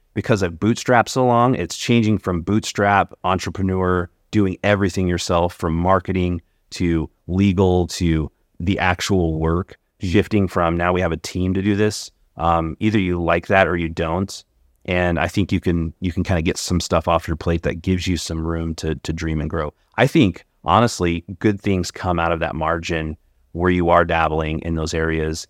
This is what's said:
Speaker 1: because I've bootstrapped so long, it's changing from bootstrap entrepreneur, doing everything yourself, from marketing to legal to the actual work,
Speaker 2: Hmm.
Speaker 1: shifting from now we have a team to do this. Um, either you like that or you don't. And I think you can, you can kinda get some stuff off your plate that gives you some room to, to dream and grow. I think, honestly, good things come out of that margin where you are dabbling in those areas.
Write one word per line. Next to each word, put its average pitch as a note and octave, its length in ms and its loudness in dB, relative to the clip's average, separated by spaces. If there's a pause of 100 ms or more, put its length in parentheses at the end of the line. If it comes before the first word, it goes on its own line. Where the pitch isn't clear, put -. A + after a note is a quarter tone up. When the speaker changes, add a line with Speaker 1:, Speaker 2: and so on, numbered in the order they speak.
(140)
Speaker 1:
because G#2 280 0
I've E2+ 120 -2
bootstrapped A#2 560 2
so B2+ 140 0
long, A#2+ 300 4
it's E2+ 220 -6
changing A2 420 2
from F2 240 -2
bootstrap G2+ 720 0 (120)
entrepreneur, F#2 880 0 (200)
doing G2 340 2
everything G2 440 2
yourself, F2 460 0
from E2 200 -2
marketing F2+ 680 0 (300)
to E2 380 0 (180)
legal F#2 600 2
to D#2+ 440 0 (300)
the F2 180 -2
actual F2+ 600 0
work, E2 380 -2 (240)
Speaker 2:
Hmm. G2 80 -4
Speaker 1:
shifting G2 400 2
from E2+ 280 0
now F2 160 0
we F2+ 80 0
have F2 120 0
a D#2+ 40 -2
team F#2 380 -4
to F#2+ 80 -2
do G2+ 140 2
this. G#2+ 340 -2 (260)
Um, E2 440 0
either G#2+ 180 2
you F2 240 0
like E2+ 260 0
that F#2+ 180 6
or E2+ 100 0
you E2+ 120 -2
don't. E2 560 -4 (420)
And F2+ 320 0
I E2 100 0
think G2 240 -2
you F#2 80 0
can, E2 400 -2
you F2+ 120 -2
can F#2 120 -2
kinda F2 180 0
get E2+ 140 0
some F2 240 -2
stuff E2+ 280 -2
off E2 200 0
your D#2+ 80 -2
plate E2+ 260 -2
that E2 200 -4
gives F#2 240 -2
you F#2 100 0
some D#2+ 300 -6
room E2 300 -4
to, D#2+ 180 -4
to - 180 -8
dream D#2+ 280 -4
and D2 100 -4
grow. D2+ 240 -4 (220)
I B2 100 4
think, A2+ 380 2 (200)
honestly, F2 600 2 (140)
good G#2 220 0
things F#2 300 -2
come F2 280 -4
out E2 140 0
of E2 80 -2
that D#2+ 140 -4
margin D#2+ 640 -4 (360)
where F2 180 2
you F2 200 2
are F2 140 6
dabbling D#2+ 560 0
in E2 160 -4
those D#2+ 180 -4
areas. D#2+ 560 -2